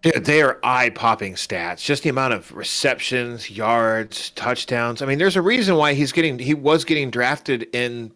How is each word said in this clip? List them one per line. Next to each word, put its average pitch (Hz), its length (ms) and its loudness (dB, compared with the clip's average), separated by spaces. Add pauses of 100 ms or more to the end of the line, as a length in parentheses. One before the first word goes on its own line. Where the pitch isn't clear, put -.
Dude, 151 240 2
they 151 180 6
are 131 200 2
eye-popping 117 680 2
stats. 87 500 -6
Just 143 200 -2
the 165 60 0
amount 131 260 0
of 90 200 -12
receptions, 120 960 -4
yards, 110 800 0
touchdowns. 120 720 -4
I 139 60 -4
mean, 139 100 0
there's 180 180 2
a 185 60 4
reason 196 360 2
why 147 180 4
he's 143 160 0
getting, 156 260 0
he 127 160 0
was 151 320 2
getting 147 240 0
drafted 123 640 -2
in 120 420 -4